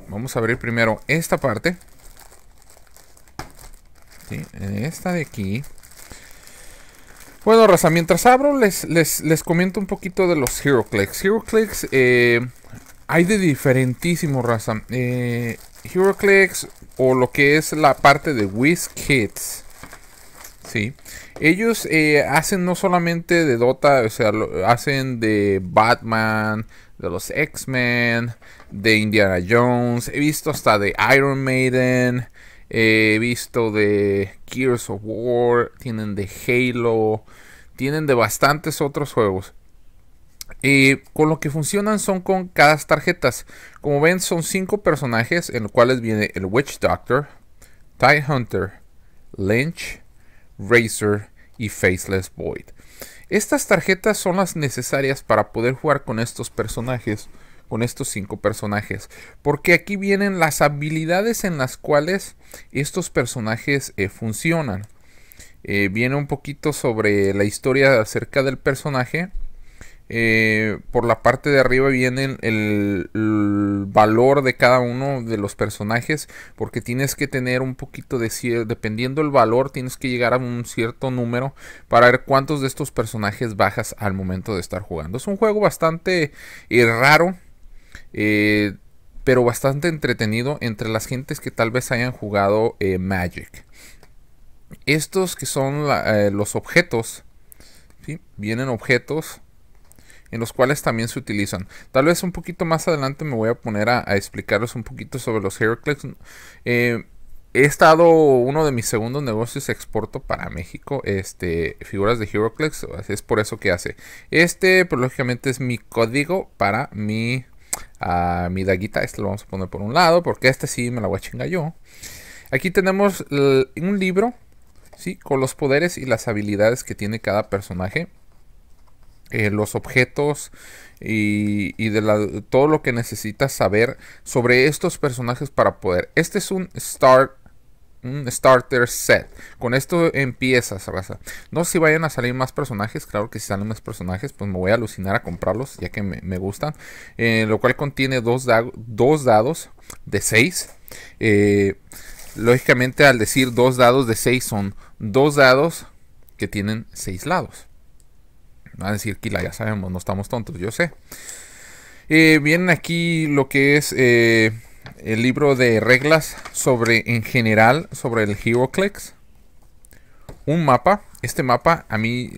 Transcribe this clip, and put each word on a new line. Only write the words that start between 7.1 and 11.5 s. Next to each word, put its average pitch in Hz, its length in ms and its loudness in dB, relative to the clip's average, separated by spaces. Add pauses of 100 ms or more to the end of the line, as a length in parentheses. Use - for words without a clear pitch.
Bueno, 220 240 8
raza, 175 240 6
mientras 170 340 2
abro 277 320 6
les, 208 280 2
les, 160 360 2
les 156 220 2
comento 180 360 0
un 196 60 -4
poquito 196 420 -2
de 175 80 2
los - 300 -2
HeroClix. 113 580 0
HeroClix, 214 680 -2